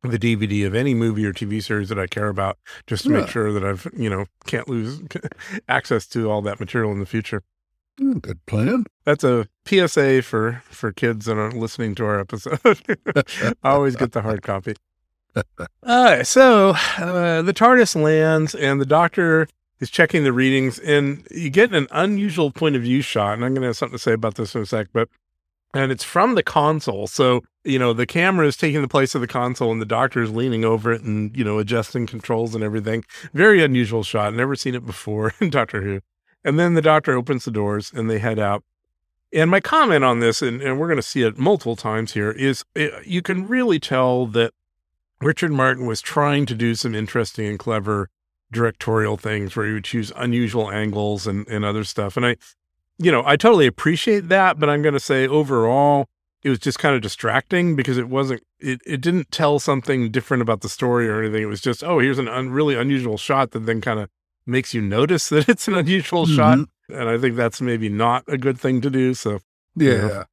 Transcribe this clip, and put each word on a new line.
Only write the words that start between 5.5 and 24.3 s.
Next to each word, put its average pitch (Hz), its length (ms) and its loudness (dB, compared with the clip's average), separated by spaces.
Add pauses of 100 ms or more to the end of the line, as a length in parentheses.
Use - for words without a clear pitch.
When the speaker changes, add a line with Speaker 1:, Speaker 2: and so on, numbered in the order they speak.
Speaker 1:
access 123 400 -2
to 110 240 -4
all 104 120 -2
that 101 180 -6
material 107 320 -4
in 98 60 -6
the 98 60 -4
future. 107 380 -8 (560)
Speaker 2:
Hmm, 269 200 0
good - 260 -12
plan. 175 400 0 (180)
Speaker 1:
That's 147 220 0
a 120 220 2 (180)
P 196 160 2
S 165 160 0
A 135 240 4
for, 117 480 -4
for 110 240 -8
kids 113 320 -2
that 113 120 -2
aren't 110 200 -4
listening 113 380 -6
to 110 100 -4
our 104 140 0
episode. 104 440 -8
<laughs> - 1000 -2
I 131 80 2
always 139 260 2
get 123 160 -2
the 113 80 -4
hard 107 200 -4
copy. 98 340 -6 (600)
Speaker 2:
<laughs> 104 80 -4 (400)
Speaker 1:
Uh, 240 400 6
so, 226 460 8 (280)
uh, 175 460 0
the 185 100 0
tardis 240 420 6
lands, 156 600 2
and 139 260 0
the 135 40 0
Doctor 160 640 2 (320)
is 123 120 -8
checking 165 320 2
the 131 100 2
readings, 131 460 2
and 147 500 0
you 156 220 -6
get 208 220 4
an 143 180 0
unusual 185 580 0
point 151 260 0
of 123 60 0
view 127 220 2
shot, 104 320 0
and 120 100 -4
I'm 131 80 -2
gonna 131 140 -2
have 117 100 -2
something 120 200 -6
to - 60 -8
say 117 100 2
about 113 200 -2